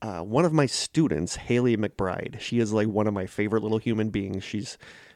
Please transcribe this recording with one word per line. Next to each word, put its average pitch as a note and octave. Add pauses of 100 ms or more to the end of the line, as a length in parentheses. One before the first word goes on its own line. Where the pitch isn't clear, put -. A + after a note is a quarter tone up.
uh, F#2+
one A#2
of D#3
my D3+
students, F2
Haley A#2+
McBride, G2+
she -
is, G#2+
like, G#2+
one G#2+
of G#2
my F#2+
favorite G#2+
little A2
human A2
beings. G2
She's, - (400)